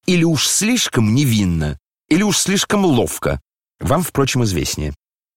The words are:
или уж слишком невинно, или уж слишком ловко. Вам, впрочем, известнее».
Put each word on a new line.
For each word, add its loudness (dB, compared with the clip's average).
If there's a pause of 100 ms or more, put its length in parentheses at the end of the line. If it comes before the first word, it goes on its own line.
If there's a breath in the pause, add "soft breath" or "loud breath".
или 2
уж 0
слишком 0
невинно, 0 (300)
или 2
уж 0
слишком 0
ловко. 0 (380)
Вам, 0
впрочем, 0
известнее». -4 (440)